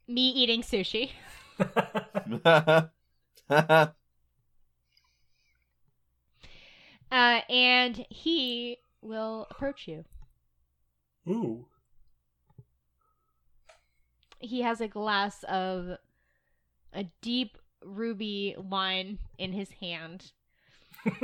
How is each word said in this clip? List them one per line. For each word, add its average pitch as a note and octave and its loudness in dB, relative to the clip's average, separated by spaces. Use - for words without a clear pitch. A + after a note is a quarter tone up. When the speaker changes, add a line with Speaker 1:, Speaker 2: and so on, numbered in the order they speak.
Speaker 1:
Me B3+ 2
eating A#3+ 2
sushi. A3 -2
Speaker 2:
<laughs> D#3+ 2
Speaker 1:
Uh, A#3+ 6
and B3 2
he A#3+ -4
will A3 -8
approach - -8
you. D#3+ -12
Speaker 3:
Ooh. C3+ -6
Speaker 1:
He A#3+ -6
has A#3 -2
a A3 -4
glass G#3 -2
of F#3 -4
a G3 -8
deep A#3+ -4
ruby G3+ -6
wine F#3+ -4
in F#3 -8
his G3 -8
hand. E3+ -12
Speaker 3:
<laughs> A3+ 0